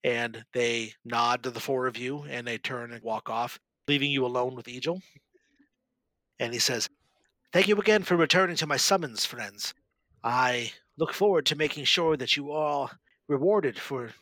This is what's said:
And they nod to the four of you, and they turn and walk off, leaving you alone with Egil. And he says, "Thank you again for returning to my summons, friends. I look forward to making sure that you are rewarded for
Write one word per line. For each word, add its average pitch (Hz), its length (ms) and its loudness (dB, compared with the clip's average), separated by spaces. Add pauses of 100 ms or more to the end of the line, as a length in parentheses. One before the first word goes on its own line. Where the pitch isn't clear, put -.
And 117 400 -2 (100)
they 117 400 0 (120)
nod 120 380 2
to 131 80 -4
the 117 100 -10
four 131 260 -2
of 120 100 -4
you, 135 300 -6
and 120 180 -10
they 117 120 -6
turn 120 340 -8
and 117 120 -14
walk 110 260 -6
off, 117 300 -4 (280)
leaving 143 240 0
you 135 140 2
alone 127 300 -2
with 120 120 -16
Egil. 143 340 -6 (1400)
And 117 160 -4
he 123 60 -6
says, 120 300 -2 (640)
"Thank 196 160 6
you 208 80 4
again 208 260 4
for 175 140 2
returning 175 400 4
to 160 100 -4
my 147 100 0
summons, 143 480 0
friends. 104 480 -10 (500)
I 123 500 2 (240)
look 156 160 -2
forward 190 320 4
to 151 100 2
making 147 300 -2
sure 160 320 4
that 127 180 0
you 143 160 -6
are 147 480 -2 (300)
rewarded 151 500 4
for 123 300 -6 (120)